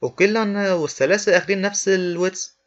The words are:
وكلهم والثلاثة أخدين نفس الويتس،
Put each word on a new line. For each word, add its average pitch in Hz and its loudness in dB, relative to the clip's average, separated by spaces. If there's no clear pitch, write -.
وكلهم 202 0
والثلاثة 185 0
أخدين 190 -2
نفس 202 -2
الويتس، 180 -2